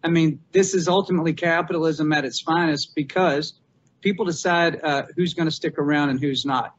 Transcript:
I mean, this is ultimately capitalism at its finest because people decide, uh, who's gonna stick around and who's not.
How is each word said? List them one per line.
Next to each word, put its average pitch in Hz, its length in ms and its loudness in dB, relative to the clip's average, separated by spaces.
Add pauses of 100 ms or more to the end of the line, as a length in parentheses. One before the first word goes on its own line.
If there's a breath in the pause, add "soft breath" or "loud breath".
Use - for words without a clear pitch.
I 165 60 -4
mean, 160 320 2 (140)
this 190 200 4
is 175 140 0
ultimately 180 460 0
capitalism 165 800 0
at 147 100 0
its 123 160 -6
finest 160 560 -2
because 156 580 0 (460)
people 202 240 0
decide, 170 580 0
uh, 143 220 -2 (140)
who's 175 160 0
gonna 160 180 0
stick 156 260 -6
around 147 320 2
and 131 120 -2
who's 135 240 -2
not. 127 340 -2